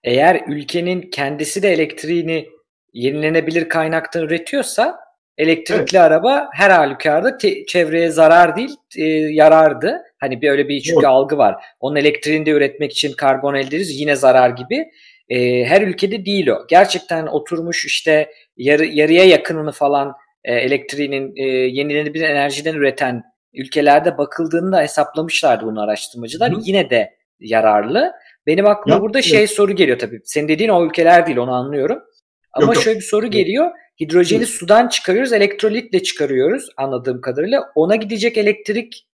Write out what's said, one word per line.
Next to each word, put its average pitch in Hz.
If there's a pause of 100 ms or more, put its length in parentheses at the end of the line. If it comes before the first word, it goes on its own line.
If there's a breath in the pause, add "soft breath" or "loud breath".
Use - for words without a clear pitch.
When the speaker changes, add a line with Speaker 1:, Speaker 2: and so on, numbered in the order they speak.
Speaker 1:
Eğer 143
ülkenin 170
kendisi 147
de 196
elektriğini 160 (440)
yenilenebilir 156
kaynaktan 160
üretiyorsa 214 (420)
elektrikli 160
Speaker 2:
Evet. -
Speaker 1:
araba 185
her 190
halükarda 160
te-, 196
çevreye 165
zarar 165
değil, 254 (260)
e, 156 (280)
yarardı. 156 (160)
Hani 127
bir 143
öyle 143
bir 143
çünkü 151
Speaker 2:
Doğru. 143
Speaker 1:
algı 139
var. 110 (260 loud breath)
Onun 143
elektriğini 151
de 156
üretmek 147
için 143
karbon 139
elde 135
ederiz, 156
yine 147
zarar 127
gibi. 165 (420 soft breath)
E, 123
her 180
ülkede 196
değil 190
o. 113
Gerçekten 170
oturmuş 165
işte 151 (260 soft breath)
yarı, 147
yarıya 156
yakınını 156
falan, 143 (320 soft breath)
e, 120
elektriğinin, 139
e, 135
yenilenebilir 143
enerjiden 147
üreten 131 (320)
ülkelerde 147
bakıldığında 170
hesaplamışlardı 151
bunu 107
araştırmacılar. 117
Speaker 2:
Hı. 202
Speaker 1:
Yine 185
de 113 (300)
yararlı. 110 (340 loud breath)
Benim 175
aklıma 208
Speaker 2:
Ya, 196
Speaker 1:
burada 220
Speaker 2:
evet. 233
Speaker 1:
şey 214
soru 202
geliyor 156
tabii. 113
Senin 151
dediğin 165
o 175
ülkeler 170
değil, 139
onu 127
anlıyorum. 139 (540)
Ama -
Speaker 2:
Yok, 226
yok. -
Speaker 1:
şöyle 220
bir 190
soru 214
Speaker 2:
Evet. 220
Speaker 1:
geliyor. 214 (300 loud breath)
Hidrojeni 170
Speaker 2:
Evet. 226
Speaker 1:
sudan 214
çıkarıyoruz, 233
elektrolitle 208
çıkarıyoruz 143
anladığım 127
kadarıyla. 151 (120)
Ona 170
gidecek 220
elektrik 208 (100)